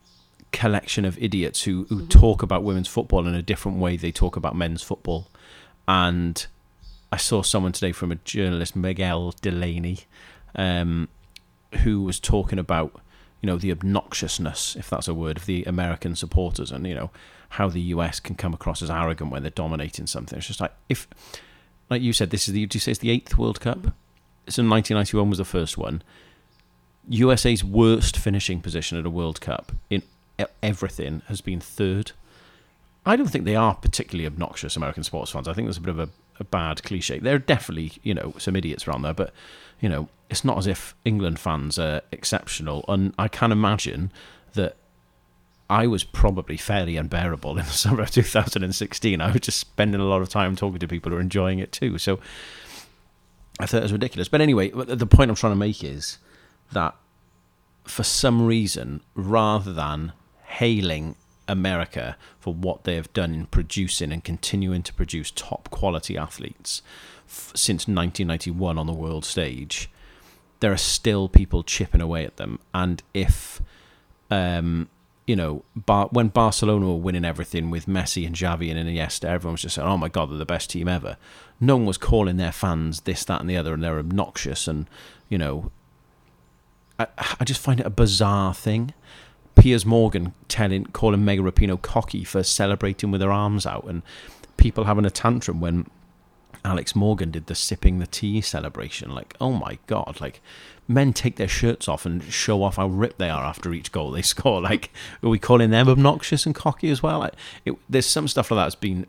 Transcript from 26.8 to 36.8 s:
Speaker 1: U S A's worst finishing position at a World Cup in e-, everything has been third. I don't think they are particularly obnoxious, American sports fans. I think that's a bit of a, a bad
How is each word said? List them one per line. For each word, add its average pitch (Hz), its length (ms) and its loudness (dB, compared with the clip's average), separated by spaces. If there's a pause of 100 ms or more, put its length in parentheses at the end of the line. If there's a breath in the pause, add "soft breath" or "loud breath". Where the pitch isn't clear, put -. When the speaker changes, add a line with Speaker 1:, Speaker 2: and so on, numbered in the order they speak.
Speaker 1:
U 123 220 6
S 120 140 4
A's 117 180 2
worst 113 540 4
finishing 98 440 0
position 82 360 -6
at 80 80 -4
a 87 40 -4
World 82 320 -4
Cup - 300 -8 (180)
in 101 120 -2 (380)
e-, - 60 -2 (160)
everything 92 680 -4
has 98 140 -8
been 90 180 -6
third. 98 520 -2 (960 soft breath)
I 208 100 4
don't 254 120 2
think 135 180 -2
they 104 100 2
are 110 200 4
particularly - 520 -2
obnoxious, 76 480 -8
American 78 280 -6
sports - 280 -8
fans. 69 160 -8
I 82 60 -4
think 113 140 -4
that's 82 100 -6
a 85 40 -12
bit 90 80 -6
of 80 100 -4
a, 80 100 -4 (300)
a 104 40 -10
bad 82 400 -4